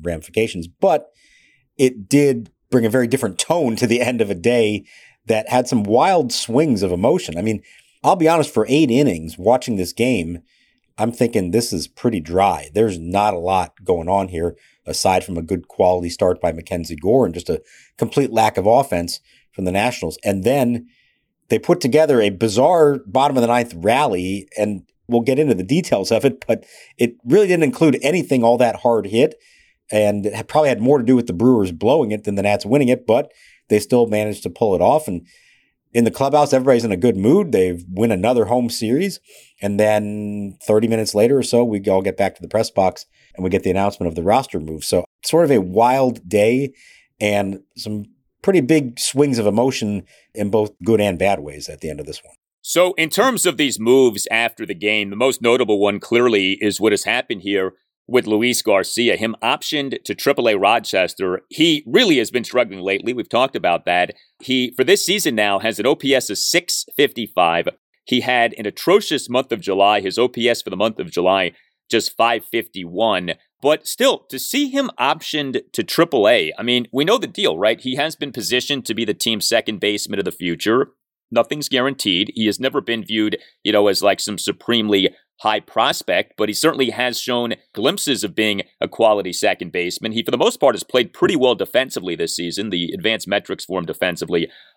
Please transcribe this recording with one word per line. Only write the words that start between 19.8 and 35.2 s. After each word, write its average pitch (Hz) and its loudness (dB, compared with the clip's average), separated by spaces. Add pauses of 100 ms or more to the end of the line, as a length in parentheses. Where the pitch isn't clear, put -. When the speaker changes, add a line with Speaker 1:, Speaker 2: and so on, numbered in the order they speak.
Speaker 1:
And 98 -2
then 120 0 (640)
they 110 0
put 175 0
together 143 4
a 104 4
bizarre 135 4
bottom 131 2
of 123 2
the 117 2
ninth 120 0
rally, 98 0 (100)
and 104 -2 (240)
we'll 120 2
get 127 0
into 147 2
the 90 -6
details 113 -2
of 113 2
it, 135 0
but 110 -2 (320)
it 120 0 (100)
really 190 4
didn't 175 2
include 147 2
anything 139 0
all 117 4
that 117 0
hard 113 0
hit, 113 2 (540)
and 104 2
it 104 -4
had, 107 -10
probably 151 2
had 110 0
more 135 4
to 120 -2
do 127 4
with 120 2
the 113 -4
Brewers 104 2
blowing 110 0
it 104 -6
than 101 -4
the 98 -2
Nats 101 0
winning 123 2
it, 123 0
but 117 2 (380)
they 107 4
still 117 2
managed 107 -2
to - -8
pull 101 0
it 85 2
off. 143 2
And 87 -8 (640)